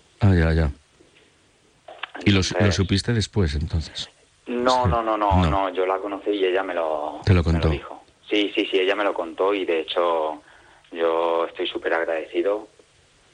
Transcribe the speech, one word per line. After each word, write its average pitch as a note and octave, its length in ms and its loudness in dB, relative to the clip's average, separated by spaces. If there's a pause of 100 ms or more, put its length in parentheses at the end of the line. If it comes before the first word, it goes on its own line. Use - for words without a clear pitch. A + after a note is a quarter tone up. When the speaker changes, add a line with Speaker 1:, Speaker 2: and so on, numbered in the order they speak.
(200)
Speaker 1:
Ah, G2 140 6
ya, D#2+ 180 4
ya. D#2+ 180 2 (1500)
¿Y G2+ 60 4
lo, G2 100 4
Speaker 2:
Entonces F2+ 260 0
Speaker 1:
lo G2 60 4
supiste G2 400 0
después, G2 420 0
entonces? D2+ 540 -4 (380)
Speaker 2:
No, B2 380 2
Speaker 1:
Sí. - 60 4
Speaker 2:
no, A#2 120 2
no, A2 160 0
no, G2 260 4
Speaker 1:
No. D#2+ 60 2
Speaker 2:
no, G2 240 0
yo F#2 100 0
la F#2+ 140 0
conocí G2+ 320 -6
y G2+ 160 0
ella F#2 160 0
me F#2 100 -6
lo, D#2 500 -4
Speaker 1:
¿Te G2 120 4
lo F2 80 4
Speaker 2:
me - 20 0
lo - 0 -
Speaker 1:
contó? D#2+ 240 2
Speaker 2:
dijo. - 340 -6 (280)
Sí, G#2 240 0
sí, G#2 160 0
sí, F#2+ 80 0
ella F#2 160 2
me G#2 100 -2
lo G2 80 0
contó F2+ 400 -2
y F#2+ 140 -2
de E2 140 0
hecho E2 600 -2 (500)
yo E2 540 0
estoy F2 240 -6
súper D#2+ 240 -4
agradecido E2 760 -2 (680)